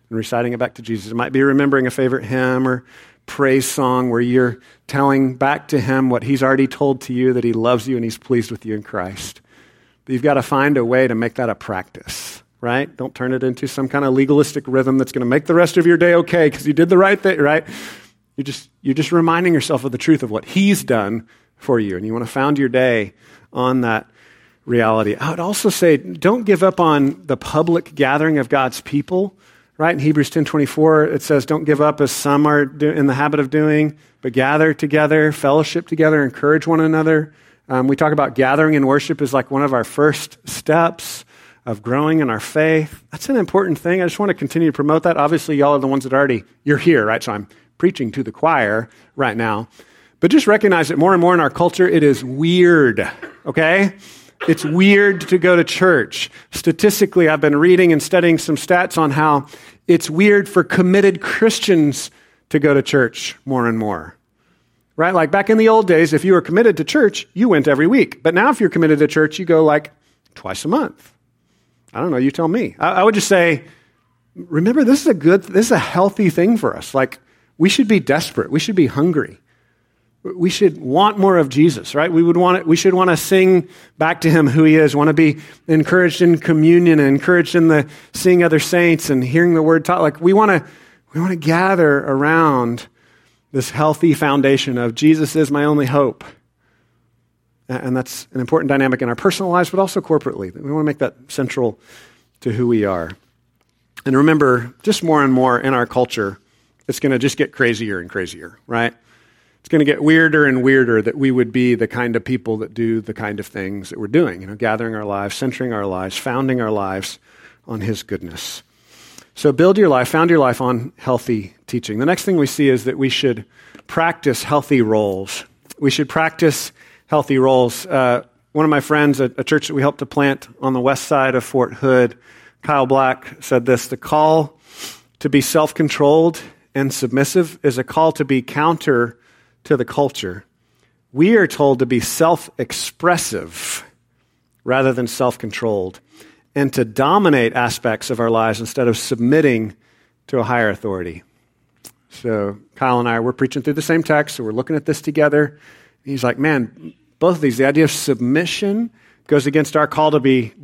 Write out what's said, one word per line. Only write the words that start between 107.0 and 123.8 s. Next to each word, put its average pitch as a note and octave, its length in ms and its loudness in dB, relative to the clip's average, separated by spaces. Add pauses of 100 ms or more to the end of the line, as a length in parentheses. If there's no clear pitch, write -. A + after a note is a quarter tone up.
gonna C3+ 180 0
just C#3 180 -2
get C#3+ 160 -4
crazier A2 480 -4
and F2 80 -14
crazier, F2 580 -12
right? A#2 280 -4 (640)
It's - 80 -20
gonna D#3 160 2
get D3 180 0
weirder D#3 440 4
and C3 160 0
weirder B2 400 2
that A2+ 160 -6
we C3+ 120 0
would B2 200 0
be B2 240 0
the A2+ 140 -2
kind A#2+ 280 -4
of A2+ 80 -4
people A#2+ 340 -6
that A2 140 -12
do A2+ 280 -2
the A2 120 -14
kind G#2 280 -8
of G2+ 60 -12
things G2 440 -12
that E2 80 -14
we're G#2+ 80 -10
doing, A2 340 -2
you F#2+ 60 -16
know, G2+ 80 -14
gathering A2 400 -4
our G#2+ 100 -10
lives, G2+ 300 -6
centering B2+ 380 -6
our G#2 120 -4
lives, F#2 320 -6
founding C3 440 -4
our A2 100 -2
lives G2 480 -6 (480)
on A2+ 140 -10
his G#2 220 -6
goodness. - 600 -12 (720)
So D3 180 0
build F3 240 4
your G3+ 120 4
life, B2+ 200 2
found E3+ 220 2
your E3+ 80 4
life B2+ 220 0
on B2 360 -4
healthy A#2 580 -4 (120)
teaching. A2+ 320 -8
The C3 80 -2
next F3+ 180 -2
thing F#3+ 140 0
we C#3+ 80 2
see C#3+ 220 0
is B2+ 160 0
that B2+ 120 -4
we C3+ 120 -2
should B2 360 -4 (440)